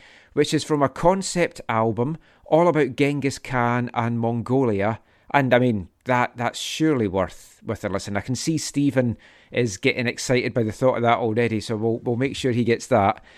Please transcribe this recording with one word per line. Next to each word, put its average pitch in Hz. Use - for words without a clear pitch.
which 147
is 151
from 151
a 135
concept 175
album 117
all 165
about 147
Genghis 143
Khan 123
and 117
Mongolia. 113
And, 131
I 123
mean, 110
that, 123
that's 120
surely 139
worth, 90
worth 107
a 104
listen. 98
I 98
can 131
see 160
Stephen 135
is 123
getting 120
excited 120
by 120
the 107
thought 131
of 120
that 117
already, 110
so 113
we'll, 113
we'll 120
make 131
sure 127
he 120
gets 113
that. 104